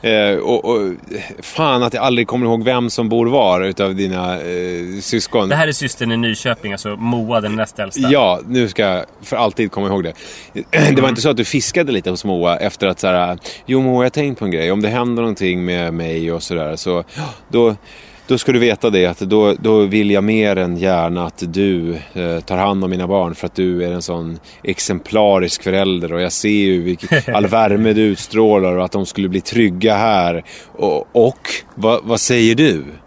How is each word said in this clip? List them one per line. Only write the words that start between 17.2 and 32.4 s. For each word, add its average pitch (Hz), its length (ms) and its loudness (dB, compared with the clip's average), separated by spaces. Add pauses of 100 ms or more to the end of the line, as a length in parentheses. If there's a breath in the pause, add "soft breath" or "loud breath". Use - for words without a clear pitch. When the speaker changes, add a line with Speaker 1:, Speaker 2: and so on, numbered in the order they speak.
Speaker 1:
då, 117 260 4 (520 loud breath)
då 131 100 2
ska - 140 0
du 123 80 4
veta 117 300 2
det, 92 160 4
att 87 140 -2
då, 104 400 4
då 107 260 4
vill 101 260 2
jag 98 120 4
mer 107 320 2
än 87 220 -2
gärna 87 480 0
att 80 220 -10
du, 87 460 -2 (200)
eh, 85 320 -4
tar 92 120 -2
hand 98 260 0
om 92 60 -2
mina 90 180 -4
barn 90 280 0
för - 100 -10
att 85 100 -8
du 90 300 0
är 87 60 -4
en 87 100 -6
sån 82 380 -8 (240 loud breath)
exemplarisk 98 1000 0
förälder 92 500 0
och 85 80 -2
jag 90 100 -2
ser - 180 -2
ju 98 340 2
vilk-, 120 480 -2
Speaker 2:
<laughs> 110 40 0
Speaker 1:
all 104 120 2
värme 110 460 4
du 107 80 4
utstrålar 104 760 2
och 92 80 0
att 90 60 -6
de 98 140 -2
skulle 98 240 -4
bli 92 120 0
trygga 107 540 2
här. 90 480 2 (280 loud breath)
Och, 80 360 -2 (200)
och 131 120 -2 (360)
vad, 110 280 2
vad 110 160 0
säger 113 360 4